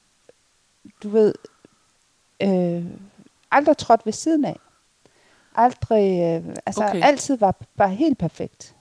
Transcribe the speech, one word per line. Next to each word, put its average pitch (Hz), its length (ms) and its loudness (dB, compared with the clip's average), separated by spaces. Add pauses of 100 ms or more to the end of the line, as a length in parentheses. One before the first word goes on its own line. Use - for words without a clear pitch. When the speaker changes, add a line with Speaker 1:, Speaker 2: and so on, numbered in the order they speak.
(1040)
Speaker 1:
du 208 60 -10
ved, 214 260 2 (1080)
øh, 180 420 -2 (680)
aldrig 294 260 2
trådt - 300 2
ved 214 60 -4
siden 311 320 -2
af. 180 120 -6 (1000)
Aldrig, 214 640 2
øh, 165 340 -4 (120)
altså, 208 180 -4
Speaker 2:
Okay. 196 180 -2
Speaker 1:
altid 277 360 2
var, 196 160 2 (220)
var 202 100 2
helt 240 320 0
perfekt. - 640 -10